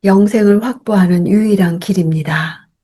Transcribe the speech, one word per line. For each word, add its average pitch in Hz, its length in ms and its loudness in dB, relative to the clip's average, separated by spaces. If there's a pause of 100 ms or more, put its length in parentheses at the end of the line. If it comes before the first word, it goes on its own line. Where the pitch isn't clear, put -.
영생을 202 580 2
확보하는 190 640 0
유일한 196 520 0
길입니다. 160 880 -4 (140)